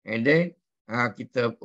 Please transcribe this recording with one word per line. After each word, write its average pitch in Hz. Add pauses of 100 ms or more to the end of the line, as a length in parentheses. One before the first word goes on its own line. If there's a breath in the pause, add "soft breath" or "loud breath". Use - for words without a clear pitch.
and 110
then, 165 (320)
ha, 120
kita, 117 (140)